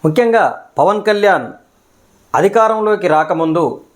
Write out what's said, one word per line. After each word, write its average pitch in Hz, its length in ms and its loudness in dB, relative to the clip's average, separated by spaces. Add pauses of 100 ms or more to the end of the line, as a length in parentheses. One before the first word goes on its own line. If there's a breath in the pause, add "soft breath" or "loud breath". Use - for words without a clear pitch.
ముఖ్యంగా 202 600 0 (140)
పవన్ 196 240 0
కళ్యాణ్ 202 440 0 (880)
అధికారంలోకి 214 720 0
రాకముందు 156 720 0 (160)